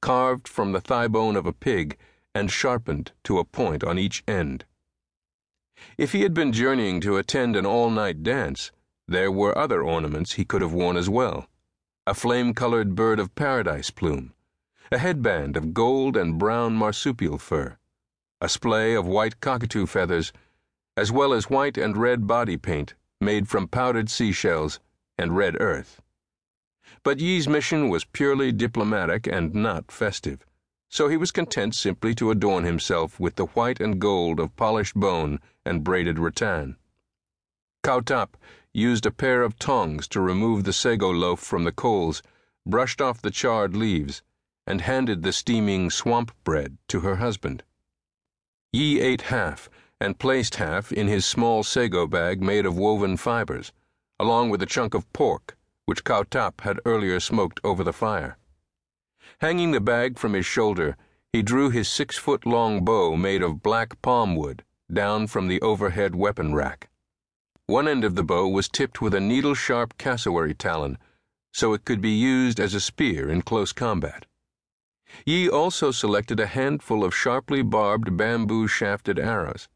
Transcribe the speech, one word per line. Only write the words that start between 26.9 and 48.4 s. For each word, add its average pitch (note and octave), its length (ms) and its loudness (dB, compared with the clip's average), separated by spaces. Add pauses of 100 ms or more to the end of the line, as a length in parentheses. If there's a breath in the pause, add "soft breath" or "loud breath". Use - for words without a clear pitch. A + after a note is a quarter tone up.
But C#3 160 0
Yi's E3+ 260 0
mission D3 440 2
was E2 140 0
purely C#3 460 0
diplomatic G#2+ 760 0
and E2+ 280 -2
not G#2 380 -2
festive, F#2+ 520 -6 (440)
so - 200 0
he D#3+ 80 2
was E3 140 0
content A#2 440 -2
simply G#2+ 400 -2
to A#2 160 0
adorn G2 340 2
himself E2+ 560 -2
with F2 160 -2
the F#2 100 0
white A#2 320 -2
and G2+ 220 -2
gold F2 400 2
of D#2+ 160 -4
polished A2 380 0
bone E2 440 0 (260 soft breath)
and E2+ 200 -2
braided F2 340 0
rattan. E2 580 -2 (1080)
Kautap B2+ 460 0 (420 loud breath)
used A2+ 340 0
a G#2 60 0
pair B2+ 300 2
of A#2 160 -2
tongs F2+ 500 -2
to G#2 120 -2
remove G2 440 2
the G2 80 -2
sago G2+ 380 2
loaf F2+ 300 0
from F2 240 -2
the E2 80 0
coals, F#2 500 0 (440 soft breath)
brushed A#2+ 340 0
off B2 220 -2
the G#2 80 -2
charred G#2 460 0
leaves, E2+ 460 -2 (440)
and F#2 140 -2
handed A2+ 420 0
the F#2 100 0
steaming G2+ 580 0
swamp A#2+ 420 0 (100)
bread C#2+ 360 -2 (100)
to F#2 120 -2
her F#2+ 160 -2
husband. G2 460 -4 (1120)